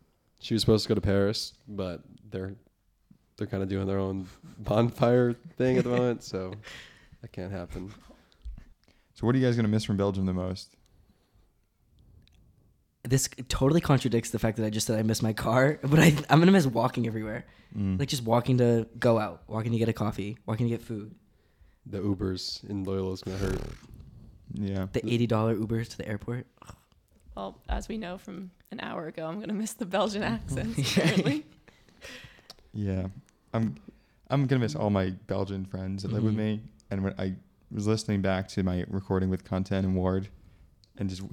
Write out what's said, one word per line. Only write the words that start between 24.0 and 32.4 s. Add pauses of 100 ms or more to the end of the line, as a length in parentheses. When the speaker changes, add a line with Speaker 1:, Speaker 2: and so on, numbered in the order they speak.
Speaker 2:
Yeah.
Speaker 3:
The
eighty
dollar
Ubers
to
the
airport. (880)
Speaker 4:
Well, (100)
as
we
know
from (200)
an
hour
ago,
I'm
gonna
miss
the
Belgian
Speaker 3:
<laughs>
Speaker 4:
accents, (200)
apparently. (1300)